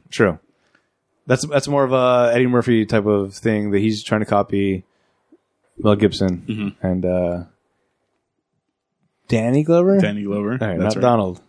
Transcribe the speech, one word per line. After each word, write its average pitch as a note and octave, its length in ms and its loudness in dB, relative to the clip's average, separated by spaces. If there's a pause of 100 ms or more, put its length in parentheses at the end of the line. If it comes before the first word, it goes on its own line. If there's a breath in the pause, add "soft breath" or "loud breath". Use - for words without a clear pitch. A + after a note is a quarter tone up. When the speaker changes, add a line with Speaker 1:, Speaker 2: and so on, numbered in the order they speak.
(100)
Speaker 1:
True. F2+ 280 0 (880)
That's, B2+ 200 0
that's D3 220 -2
more C#3+ 160 2
of B2+ 100 -2
a B2 400 2
Eddie B2+ 140 4
Murphy A#2+ 360 2
type G#2 220 0
of G2+ 260 0
thing G#2 380 -2
that G2+ 80 0
he's G#2+ 240 -2
trying G#2+ 180 -2
to G#2 60 -4
copy G2 580 -2 (920)
Mel G#2 180 2
Gibson F#2+ 500 0
Speaker 2:
Mm-hmm. G#2+ 400 -8
Speaker 1:
and, F#2 200 -2
uh, F2+ 380 -2 (1800)
Danny A#2+ 340 0
Glover? F3 400 2
Speaker 2:
Danny G#2 220 -2
Glover. G2+ 280 -4
Speaker 1:
All B2+ 60 -6
right, G#2+ 200 -4
Speaker 2:
That's G#2 180 0
Speaker 1:
not - 0 -
Speaker 2:
right. - 40 -4
Speaker 1:
Donald. A2 480 2